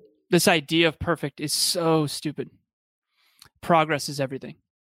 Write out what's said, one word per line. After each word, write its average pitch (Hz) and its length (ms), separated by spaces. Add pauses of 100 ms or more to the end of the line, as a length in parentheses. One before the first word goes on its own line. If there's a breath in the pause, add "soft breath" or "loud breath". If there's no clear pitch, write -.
(280)
This 175 180
idea 165 420
of 151 100
perfect 156 420
is 147 140
so 160 520
stupid. 139 440 (1120 soft breath)
Progress 156 480
is 143 100
everything. 131 360 (400)